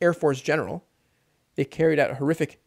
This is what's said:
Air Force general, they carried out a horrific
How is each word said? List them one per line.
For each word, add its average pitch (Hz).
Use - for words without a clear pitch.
Air 170
Force 143
general, 156
they 139
carried 156
out 139
a -
horrific 143